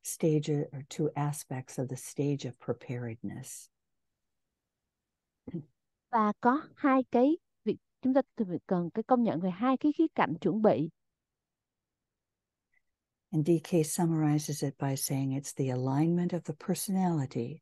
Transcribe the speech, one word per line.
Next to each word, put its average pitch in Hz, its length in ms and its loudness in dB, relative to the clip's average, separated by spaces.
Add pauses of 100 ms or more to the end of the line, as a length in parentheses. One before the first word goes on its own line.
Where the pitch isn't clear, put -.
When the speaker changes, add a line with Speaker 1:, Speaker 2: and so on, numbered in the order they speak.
Speaker 1:
stages 151 640 0 (100)
or 135 120 -10
two - 260 -2
aspects 143 640 -6
of 127 80 -2
the 131 80 -8
stage 139 560 -4
of - 0 - (140)
preparedness. 120 1040 -8 (2500)
Speaker 2:
Và 214 300 2
có 262 200 2 (140)
hai 269 360 4
cái 277 260 6 (260)
việc - 140 0 (240)
chúng 262 120 2
ta 269 80 4 (460)
cần 175 260 0
cái 226 100 -4
công 247 200 4
nhận 165 160 0
về 185 100 0
hai 254 280 0
cái 302 160 2
khía 320 220 2
cạnh 175 260 2
chuẩn 202 200 2
bị. 165 280 4 (2500)
Speaker 1:
And 156 160 2
D 175 40 4 (120)
K 160 220 2
summarizes 151 760 0
it 139 140 -4
by 139 180 -2
saying 135 440 -2
it's - 160 -10
the 135 140 -2
alignment 151 600 0
of 175 80 -2
the - 140 -8 (140)
personality 165 960 -2